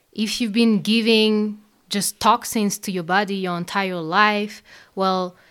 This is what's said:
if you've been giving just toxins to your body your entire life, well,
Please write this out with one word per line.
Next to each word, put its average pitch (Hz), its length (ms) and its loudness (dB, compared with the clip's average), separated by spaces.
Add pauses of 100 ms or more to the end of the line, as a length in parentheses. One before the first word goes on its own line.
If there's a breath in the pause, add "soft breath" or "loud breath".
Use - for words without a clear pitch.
(140)
if 214 260 -4
you've 226 140 -2
been 226 280 4
giving 214 760 2 (300)
just - 300 -4
toxins 220 600 0
to - 120 -8
your 180 120 -4
body 196 320 0
your 180 220 -4
entire 185 380 -4
life, 208 640 0 (320 soft breath)
well, 185 420 -2 (160 soft breath)